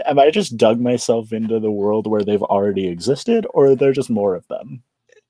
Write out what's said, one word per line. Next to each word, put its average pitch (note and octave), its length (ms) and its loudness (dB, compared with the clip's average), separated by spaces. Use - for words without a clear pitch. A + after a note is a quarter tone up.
am C#3+ 120 2
I C#3+ 120 6
just D#3 260 -2
dug A2+ 240 4
myself A#2 540 -2
into A2 260 -2
the G#2+ 100 -2
world G#2 360 -2
where G#2+ 180 0
they've G2+ 200 0
already G2 420 0
existed, C3 640 -2
or C#3+ 160 4
are C3+ 100 6
there C#3 160 2
just C3+ 160 -4
more G2+ 260 0
of E2+ 140 -10
them? C3+ 340 -12